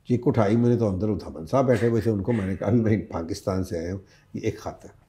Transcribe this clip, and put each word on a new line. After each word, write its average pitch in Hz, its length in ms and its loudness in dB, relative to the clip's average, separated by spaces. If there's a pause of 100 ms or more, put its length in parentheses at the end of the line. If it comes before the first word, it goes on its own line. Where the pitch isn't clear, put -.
चिक 120 180 0
उठाई 113 300 4
मैंने, 120 200 4
तो 113 120 2
अंदर 95 180 -2
वो 104 100 0
धवन 80 300 -12
साहब 127 200 2
बैठे 117 200 2
हुए 113 140 2
थे, 113 100 0
उनको 101 220 0
मैंने 95 240 -2
कहा, 104 140 -2
"अभी 120 100 6
मैं 107 200 2
पाकिस्तान 92 600 -4
से 85 160 -6
आया 87 140 -6
हूँ, 98 120 -10 (320)
ये - 60 -8
एक 107 160 -4
ख़त - 260 -12
है - 60 -20 (180)